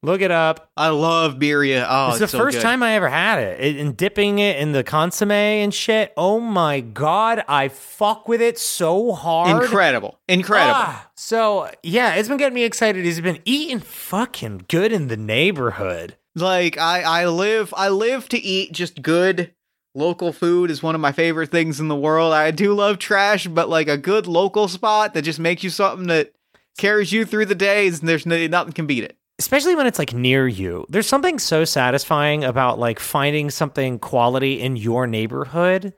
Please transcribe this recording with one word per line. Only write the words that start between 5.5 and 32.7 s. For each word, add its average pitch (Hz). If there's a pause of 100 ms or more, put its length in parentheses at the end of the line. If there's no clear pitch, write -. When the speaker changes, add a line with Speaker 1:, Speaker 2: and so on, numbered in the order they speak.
Speaker 1:
shit. 220
Oh 196
my 170
God, 170
I 139
fuck 214
with 233
it 233
so 190
hard. 170
Speaker 2:
Incredible. 170
Incredible. 185
Speaker 1:
Ah, 185
so, 214 (140)
yeah, 196
it's 214
been 277
getting 262
me 240
excited. 214
It's 170
been 165
eating 285
fucking 139
good 190
in 180
the 113
neighborhood. 110 (180)
Speaker 2:
Like, 180
I, 170
I 170
live, 202
I 190
live 226
to 233
eat 190
just 160
good 175 (400)
local 170
food 175
is 143
one 160
of 160
my 143
favorite 160
things 160
in 156
the 151
world. 156
I 156
do 202
love 202
trash, 196
but, 170
like, 160
a 147
good 180
local 190
spot 214
that 156
just 156
makes 170
you 185
something 185
that 160 (440)
carries 202
you 220
through 214
the 196
days, 196
and 165
there's 165
no, 165
nothing 170
can 160
beat 127
it. - (220)
Speaker 1:
Especially 294
when 285
it's, -
like, 147
near 127
you. 92
There's 196
something 285
so 165
satisfying 147
about, 127